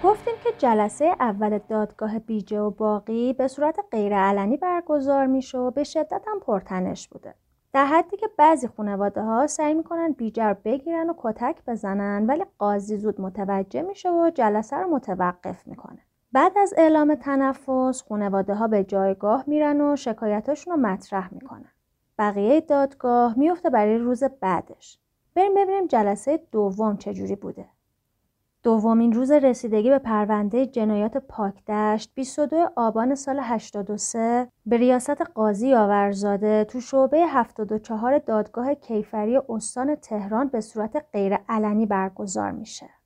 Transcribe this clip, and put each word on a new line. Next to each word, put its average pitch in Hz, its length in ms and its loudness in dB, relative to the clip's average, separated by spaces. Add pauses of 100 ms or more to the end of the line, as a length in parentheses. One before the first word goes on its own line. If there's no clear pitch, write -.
گفتیم 427 260 0 (100)
که 480 140 2
جلسهٔ 233 640 2
اول 214 400 0 (100)
دادگاه 214 500 -4
بیجه 214 400 -6
و 208 100 0
باقی 220 640 -2
به 262 140 -2
صورت 294 320 -2 (120)
غیرعلنی 202 640 2
برگزار 294 680 0
می‌شه 262 320 -2
و 247 140 -2
به 285 120 -2
شدت 302 440 -4
هم 427 120 -6
پرتنش 185 680 -4
بوده. - 260 -20 (400)
در 277 120 4
حدی 339 320 0
که 427 200 -4
بعضی 302 300 6
خانواده‌ها 208 800 -2
سعی 302 260 -2
می‌کنن 330 380 -2
بیجه 226 320 -4
رو 208 120 0 (100)
بگیرن 330 440 -2
و 330 80 -4
کتک 240 380 -4 (120)
بزنن، 202 600 -4
ولی 311 160 0 (160)
قاضی 208 380 -2
زود 202 240 -4
متوجه 196 600 -4
می‌شه 370 280 -6
و 330 260 2
جلسه 220 400 0
رو 370 120 -4
متوقف 185 800 -4
می‌کنه. - 320 -20 (320)
بعد 302 260 4
از 403 200 2
اعلام 311 380 6
تنفس، 269 960 -2
خانواده‌ها 202 580 -2
به 208 160 2
جایگاه 196 640 0
می‌رن 294 340 2
و 294 140 2
شکایتاشون 233 800 -4
رو 311 60 0
مطرح 190 540 -4
می‌کنن. - 380 -20 (480)
بقیهٔ 208 420 2
دادگاه 247 760 2
میفته 339 300 2
برای 220 280 2
روز 240 260 -2
بعدش. - 760 -4 (360)
بریم 392 180 4
ببینیم 381 340 2
جلسهٔ 220 520 0 (120)
دوم 208 460 0
چجوری 196 380 -8
بوده. 190 300 -14 (1000)
دومین 226 500 4
روز 254 180 2
رسیدگی 247 580 4
به 269 100 6
پروندهٔ 214 680 0
جنایات 214 520 -2
پاکدشت، 214 1000 -4
بیست 262 240 -6
و 294 60 2
دو 330 200 2 (100)
آبان 226 400 0
سال 277 260 -6
هشتاد 214 480 -6
و 208 80 -4
سه، 233 500 -2 (180)
به 233 120 2
ریاست 247 440 2
قاضی 214 460 0
یاورزاده 202 960 2
تو 240 180 -6
شعبهٔ 269 460 4
هفتاد 226 440 -2
و 214 80 -2
چهار 233 400 0
دادگاه 226 540 -2
کیفری 220 640 -2 (100)
استان 254 460 -4
تهران 220 520 -4
به 233 140 -4
صورت 220 520 -6
غیرعلنی 214 720 0
برگزار 196 680 -4
می‌شه. - 380 -14 (160)